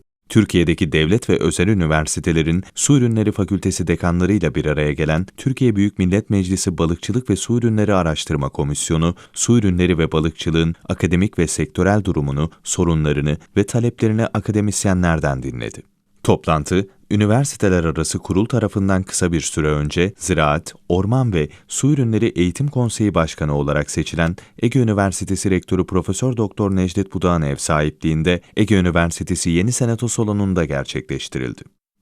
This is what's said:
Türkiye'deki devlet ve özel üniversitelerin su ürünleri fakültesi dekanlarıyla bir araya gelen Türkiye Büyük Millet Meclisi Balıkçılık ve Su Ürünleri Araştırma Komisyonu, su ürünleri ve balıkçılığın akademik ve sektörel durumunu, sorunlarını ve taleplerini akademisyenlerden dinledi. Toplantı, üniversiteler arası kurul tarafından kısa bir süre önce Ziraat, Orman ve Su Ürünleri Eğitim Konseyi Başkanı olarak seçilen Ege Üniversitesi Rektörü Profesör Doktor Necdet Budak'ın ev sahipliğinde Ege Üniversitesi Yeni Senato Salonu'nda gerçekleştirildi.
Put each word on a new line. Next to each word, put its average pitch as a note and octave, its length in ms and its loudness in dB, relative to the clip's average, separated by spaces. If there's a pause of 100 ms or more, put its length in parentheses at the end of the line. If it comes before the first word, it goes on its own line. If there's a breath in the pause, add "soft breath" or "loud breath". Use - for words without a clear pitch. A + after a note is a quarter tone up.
(300)
Türkiye'deki F2 600 2
devlet D#2+ 380 2
ve F#2 100 4
özel F2 280 0
üniversitelerin D#2+ 960 0 (120)
su - 220 2
ürünleri A2+ 340 2
fakültesi F#2+ 560 -2
dekanlarıyla F2 680 2
bir D2 100 -2
araya D2+ 280 0
gelen D#2 320 0 (120)
Türkiye B2+ 380 0
Büyük G2+ 240 2
Millet F#2+ 300 2
Meclisi F#2+ 480 0
Balıkçılık E2+ 520 -2
ve G2+ 60 2
Su A#2 220 -2
Ürünleri G#2+ 360 2
Araştırma D#2 560 -2
Komisyonu, D#2+ 680 -2 (180 loud breath)
su - 240 2
ürünleri F2+ 400 2
ve D#2+ 140 0
balıkçılığın E2 640 0 (140)
akademik F2+ 500 0
ve E2 80 2
sektörel F2+ 560 0
durumunu, D2+ 480 -2 (120)
sorunlarını D2+ 760 0 (200 loud breath)
ve G#2 80 4
taleplerini A2+ 600 0
akademisyenlerden F#2 1160 0
dinledi. A#1+ 380 -8 (420)
Toplantı, F2+ 640 0 (240 loud breath)
üniversiteler G#2 720 2
arası D#2+ 360 -2
kurul F#2+ 260 0
tarafından G2 580 0
kısa - 280 -2
bir E2 100 0
süre D2+ 260 -2
önce D2+ 500 0
Ziraat, D#2 560 0 (160)
Orman G#2+ 440 0
ve D2+ 160 0 (180 loud breath)
Su - 240 0
Ürünleri A2+ 340 0
Eğitim F2+ 420 0
Konseyi A2+ 480 0
Başkanı D#2+ 400 0
olarak D2 360 -2
seçilen E2 440 -2 (240 loud breath)
Ege A#2+ 200 0
Üniversitesi G2 720 0
Rektörü F#2 340 0
Profesör G2 520 -2
Doktor G2+ 380 0
Necdet F#2 380 -2
Budak'ın F2 280 0
ev C#2+ 140 -2
sahipliğinde D#2 840 0 (160 soft breath)
Ege G#2+ 180 2
Üniversitesi E2+ 760 0
Yeni F2 220 2
Senato A#2 360 -2
Salonu'nda G2+ 580 0
gerçekleştirildi. C2+ 960 -6 (400)